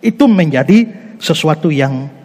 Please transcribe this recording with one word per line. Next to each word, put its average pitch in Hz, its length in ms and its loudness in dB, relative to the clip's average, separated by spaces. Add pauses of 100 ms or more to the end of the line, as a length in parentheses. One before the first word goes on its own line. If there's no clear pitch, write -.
Itu 226 240 2
menjadi 180 600 2 (280)
sesuatu 156 560 -2
yang 135 380 -4 (140)